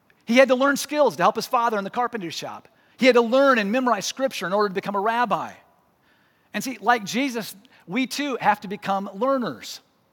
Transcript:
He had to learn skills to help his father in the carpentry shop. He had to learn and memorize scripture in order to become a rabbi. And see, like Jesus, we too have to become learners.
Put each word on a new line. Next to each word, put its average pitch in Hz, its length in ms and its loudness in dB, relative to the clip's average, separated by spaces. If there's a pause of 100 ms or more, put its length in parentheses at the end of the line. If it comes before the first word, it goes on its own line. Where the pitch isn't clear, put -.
(260)
He 233 100 0
had 262 140 6
to 262 60 4
learn 269 200 2
skills 285 400 0
to 135 80 -2
help 214 140 2
his 220 100 -6
father 233 300 0
in 196 80 -4
the 190 40 -8
carpentry 226 420 -4
shop. 110 360 -12 (300)
He 240 80 2
had 247 100 8
to 240 60 8
learn 262 380 4
and 202 120 -2
memorize 233 340 0
scripture - 400 -4
in 170 60 -4
order 208 160 2
to 185 80 -6
become 202 200 -4
a 202 40 0
rabbi. 196 540 -2 (1000)
And 208 80 -4
see, 247 200 -8
like 220 240 2
Jesus, 233 500 -4 (300)
we 240 220 -2
too 277 320 -4
have 202 220 0
to 196 80 -12
become 196 440 -6
learners. 208 680 -4 (320)